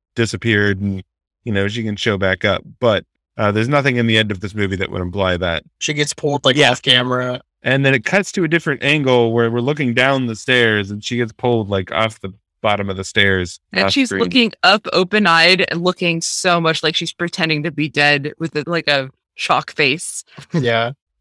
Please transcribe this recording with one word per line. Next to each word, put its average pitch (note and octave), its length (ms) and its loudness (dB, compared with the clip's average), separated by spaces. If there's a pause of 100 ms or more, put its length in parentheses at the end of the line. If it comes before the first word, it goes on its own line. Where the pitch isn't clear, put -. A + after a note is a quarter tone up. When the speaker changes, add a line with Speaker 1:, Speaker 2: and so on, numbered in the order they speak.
(160)
Speaker 1:
disappeared G#2 640 0
and, G2 240 -4 (400)
you A#2 80 -4
know, G2 160 0
she A2 160 -4
can G#2 100 -4
show G#2 240 -2
back F#2+ 260 0
up. G2 180 0 (180)
But, G#2 240 2 (340)
uh, G#2 140 2
there's A2 160 0
nothing C#3 280 2
in A#2 120 2
the A2 100 4
end G#2+ 140 2
of F#2 80 -6
this G2+ 140 -8
movie G2 220 -2
that F#2 140 -4
would F#2+ 100 -6
imply F2+ 360 0
that. E2+ 260 -2 (160)
Speaker 2:
She D3+ 160 -6
gets D3 180 -4
pulled, C#3+ 320 -4
like, C3 120 4
Speaker 3:
Yeah. C3+ 160 4
Speaker 2:
off B2 100 -4
camera. B2 580 0 (220)
Speaker 1:
And C#3 240 2
then C3+ 80 6
it A#2 100 -2
cuts G3 280 0
to G3 100 -2
a D#3+ 60 0
different D#3 340 -2
angle B2+ 500 2
where A#2 180 2
we're A#2+ 100 -2
looking C3+ 340 -2
down C3 320 2
the A2+ 100 -6
stairs A2 540 2
and G#2 140 -8
she B2 140 -4
gets A2+ 140 -2
pulled, A#2 360 -2
like, G2 240 -4
off A2 280 -2
the F#2+ 140 -12 (280)
bottom G2+ 280 0
of F#2 80 -4
the F#2+ 60 -8
stairs F#2+ 540 2 (140)
Speaker 4:
And F#3+ 140 0
Speaker 1:
off G3 60 0
Speaker 4:
she's C4 180 0
Speaker 1:
screen. G3 120 0
Speaker 4:
looking A3+ 300 2 (100)
up G3 300 2
open-eyed F3+ 800 2
and E3+ 120 -4
looking F3 380 -2
so E3+ 400 0
much D#3+ 220 0
like D#3 120 -2
she's E3 180 -4
pretending D#3+ 500 -4
to E3 80 -4
be D3 180 -4
dead C#3+ 500 2
with, D#3+ 160 -8
a, D3 120 -4
like, E3+ 200 -4
a C#3 220 0 (260)
shock - 380 -2
face. D3 520 -2 (140)
Speaker 2:
<laughs> - 140 -18
Yeah. A#2 400 0 (280)